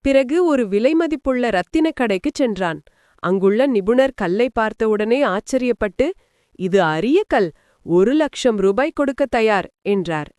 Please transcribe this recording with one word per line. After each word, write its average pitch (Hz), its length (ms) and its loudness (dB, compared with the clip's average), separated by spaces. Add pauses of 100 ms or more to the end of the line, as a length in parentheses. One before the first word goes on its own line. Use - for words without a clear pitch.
பிறகு 269 440 2
ஒரு 277 220 2
விலைமதிப்புள்ள 262 840 -2
ரத்தின 311 400 -2
கடைக்குச் 233 440 -4
சென்றான். 185 480 -4 (340)
அங்குள்ள 196 500 0
நிபுணர் 247 480 2
கல்லை 214 380 -2
பார்த்தவுடனே 220 720 0
ஆச்சரியப்பட்டு, 240 880 -2 (420)
"இது 185 300 0
அரிய 190 440 0
கல், 208 260 0 (300)
ஒரு 185 300 2
லட்சம் 277 440 0
ரூபாய் 202 340 0
கொடுக்க 277 360 -2
தயார்," 220 440 0 (120)
என்றார். 170 560 -2